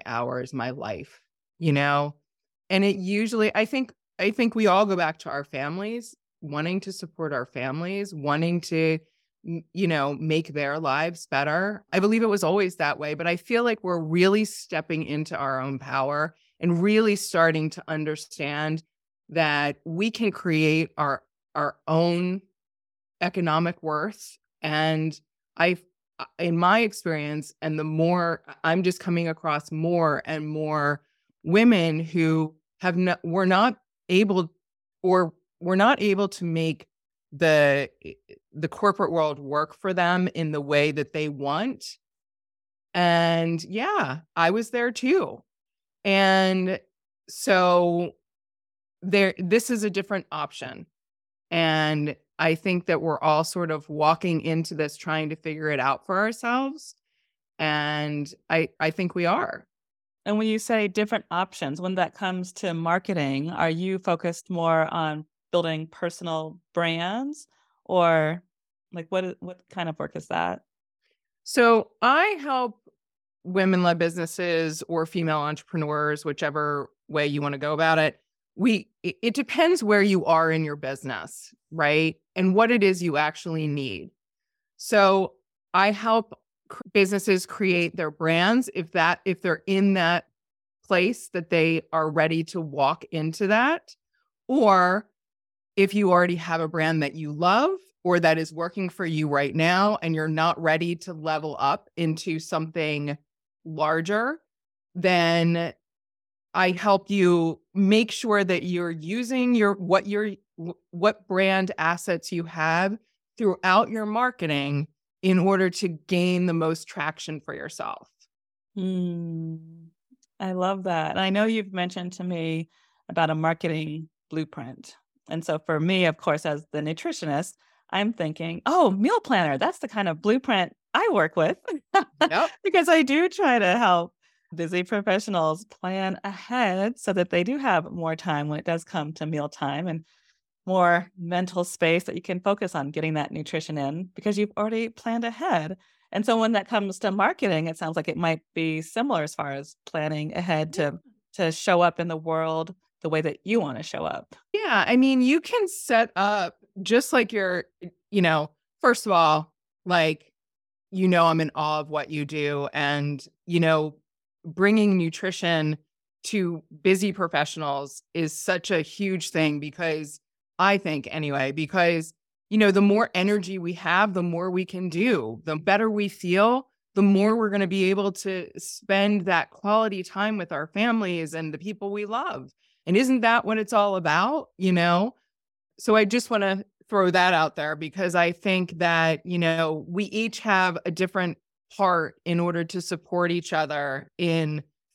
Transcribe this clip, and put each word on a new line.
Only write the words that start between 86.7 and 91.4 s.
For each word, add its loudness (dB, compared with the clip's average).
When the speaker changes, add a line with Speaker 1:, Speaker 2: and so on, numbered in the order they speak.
Speaker 1:
businesses 2
create 0
their -4
brands 2
if -6
that, 2
if -2
they're -2
in 2
that 0
place 0
that -8